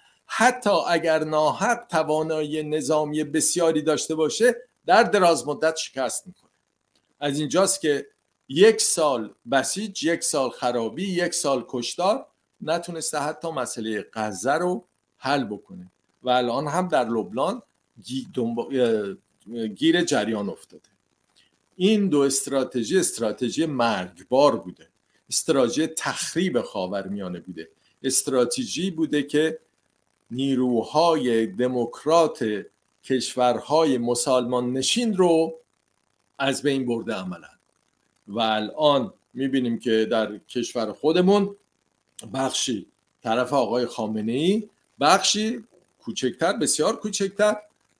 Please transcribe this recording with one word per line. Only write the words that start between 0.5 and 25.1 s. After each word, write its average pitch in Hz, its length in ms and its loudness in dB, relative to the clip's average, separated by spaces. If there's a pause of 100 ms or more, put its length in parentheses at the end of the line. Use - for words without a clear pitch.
اگر 165 360 2
ناحق 156 640 0
توانایی 156 760 -2
نظامی 151 600 -2
بسیاری 160 580 2
داشته 156 320 0
باشه، 160 420 2 (300)
در 196 160 6
دراز 175 460 2
مدت 160 280 0
شکست - 500 -6
می‌خوره. - 260 -20 (680)
از 143 180 -2
اینجاست 170 420 0
که 147 260 0 (420)
یک 208 320 6
سال 131 540 0 (160)
بسیج، 143 540 -2
یک 165 200 0
سال 135 260 0
خرابی، 120 540 -4
یک 180 300 -2
سال 131 340 -2
کشتار 180 580 -2 (340)
نتونسته 165 580 -4
حتی 156 320 -4
مسئله 113 640 -6
غزه 107 380 -2
رو 180 320 -2 (340)
حل 135 260 -2
بکنه 95 460 -12 (320)
و 123 80 -2
الان 123 360 0
هم 175 220 0
در 135 200 2
لبنان 117 540 -2 (420)
گی-، 127 300 -8
دنبا-، 117 400 -4
اه، 113 920 -2
گیر 160 360 2
جریان 107 460 0
افتاده. - 400 -14 (880)
این 202 320 4
دو 147 120 4
استراتژی، 135 760 0
استراتژی 117 680 -2
مرگبار 123 880 0
بوده، - 320 -14 (420)